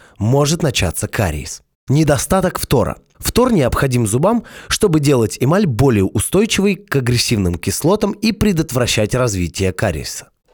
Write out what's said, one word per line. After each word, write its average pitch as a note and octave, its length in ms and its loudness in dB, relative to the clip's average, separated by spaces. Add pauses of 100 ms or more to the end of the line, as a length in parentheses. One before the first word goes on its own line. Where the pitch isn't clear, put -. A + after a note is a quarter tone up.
(180)
Может C#3+ 440 0
начаться G#2+ 460 -2
кариес. D#2 540 -4 (260)
Недостаток D#3+ 720 0
фтора. - 380 0 (180)
Фтор - 340 0
необходим B2 560 2
зубам, E3 380 0 (240)
чтобы D#3+ 320 2
делать C3 400 2
эмаль F3+ 260 2
более A#2 380 2
устойчивой G3 720 0
к - 200 -12
агрессивным A#2 600 0
кислотам G3 560 -2
и - 200 -2
предотвращать D3+ 800 0
развитие F#2+ 580 -2
кариеса. D#2 560 -6 (260)